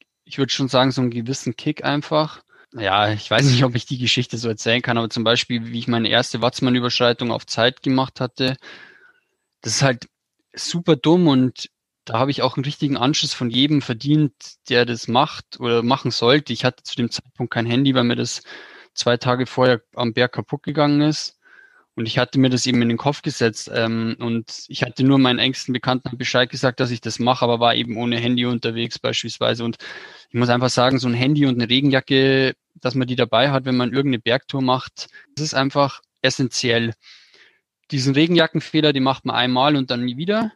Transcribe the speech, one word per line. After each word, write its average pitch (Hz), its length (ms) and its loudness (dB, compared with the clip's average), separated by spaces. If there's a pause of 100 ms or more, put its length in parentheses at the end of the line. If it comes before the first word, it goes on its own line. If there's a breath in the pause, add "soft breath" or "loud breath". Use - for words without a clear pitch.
(240)
ich - 140 -16
würd 135 140 0
schon 135 160 -2
sagen, 131 240 4
so 135 80 -2
einen 123 100 0
gewissen 120 460 -6
Kick - 280 -6
einfach. 151 580 -2 (300 soft breath)
Ja, 104 400 2
ich 104 180 -6
weiß 123 160 4
nicht, 127 180 4
ob 123 100 0
ich 120 100 -4
die 131 140 -6
Geschichte 123 400 -2
so 120 100 -6
erzählen 113 320 0
kann, 117 160 -2
aber 113 140 -2
zum 117 140 -4
Beispiel, 117 480 0
wie 117 60 -6
ich 113 100 -8
meine 117 200 0
erste 120 320 0
Watzmann-Überschreitung 123 920 0
auf 110 140 -6
Zeit - 360 0
gemacht 131 380 -2
hatte, 131 360 -4 (1040 loud breath)
das 110 160 -6
ist - 60 0
halt 127 260 0 (460)
super 170 420 0
dumm 170 300 4
und 131 420 2 (380)
da 113 120 -4
hab 135 100 2
ich 135 140 -2
auch 127 160 0
einen 135 80 -2
richtigen 143 320 -2
Anschiss 139 340 0
von 123 160 -4
jedem 139 320 2
verdient, 139 540 0 (340)
der 123 160 4
das 120 240 -6
macht - 500 -2
oder 117 240 0
machen 127 280 0
sollte. 135 420 2
Ich - 140 -6
hatte - 160 -4
zu - 140 -12
dem 117 140 -2
Zeitpunkt - 420 -8
kein 117 120 -2
Handy, 131 300 2
weil 123 100 2
mir 120 120 0
das 120 260 -6 (500 loud breath)
zwei 123 240 0
Tage 123 300 0
vorher 127 340 2 (140)
am 123 180 -2
Berg 123 200 0
kaputt - 320 -8
gegangen 147 360 2
ist. - 380 -2 (580 soft breath)
Und 117 100 -4
ich 110 120 -2
hatte 123 200 0
mir 131 120 4
das 127 160 0
eben 123 160 2
in 117 60 2
den 117 100 -2
Kopf - 240 -2
gesetzt, 120 500 -2
ähm, 113 460 -2
und 117 500 -6
ich - 140 -4
hatte 127 220 -2
nur 135 140 6
meinen 127 200 4
engsten 131 340 -2
Bekannten 127 460 -4
Bescheid 123 320 0
gesagt, 127 300 -2
dass 120 100 0
ich 120 100 -6
das - 200 -8
mache, 123 240 2
aber 117 160 2
war 117 140 4
eben 117 220 -4
ohne 120 220 -2
Handy 120 260 0
unterwegs 117 540 -4
beispielsweise. 117 640 -2
Und 117 140 -4 (500 loud breath)
ich - 60 -18
muss 120 140 0
einfach 120 220 2
sagen, 127 280 2
so 123 100 -2
ein 117 60 2
Handy 143 320 4
und 127 80 2
eine 117 160 0
Regenjacke, 135 840 2 (200)
dass 123 220 -4
man 127 100 0
die 123 100 -4
dabei 123 340 2
hat, 131 140 0
wenn 131 120 0
man 123 160 0
irgendeine 135 280 0
Bergtour 135 400 -2
macht, 127 480 -2 (280 loud breath)
das 147 80 -4
ist 151 100 -6
einfach 135 480 0 (180)
essentiell. 117 720 0 (1000 soft breath)
Diesen 135 220 0
Regenjackenfehler, 156 800 2
den 135 120 0
macht 131 200 -2
man 117 120 -4
einmal 127 400 2
und 131 140 -2
dann 123 140 -4
nie 123 120 -4
wieder. 214 400 -2